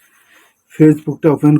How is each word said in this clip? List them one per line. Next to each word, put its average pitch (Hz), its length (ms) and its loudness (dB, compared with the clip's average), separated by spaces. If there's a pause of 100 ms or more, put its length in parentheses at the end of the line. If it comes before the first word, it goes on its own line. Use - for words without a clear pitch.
(720)
facebook-টা 156 640 -2
ওপেন 151 240 0